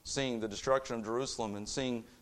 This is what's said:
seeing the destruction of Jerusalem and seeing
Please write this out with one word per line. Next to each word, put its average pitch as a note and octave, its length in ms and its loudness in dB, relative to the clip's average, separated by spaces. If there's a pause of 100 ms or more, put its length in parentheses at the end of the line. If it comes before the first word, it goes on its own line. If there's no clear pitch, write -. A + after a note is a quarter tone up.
seeing B2+ 340 0
the A2 80 0
destruction C3 480 2
of A2+ 80 -2
Jerusalem A#2 520 0
and G#2 120 -6
seeing B2 380 0 (160)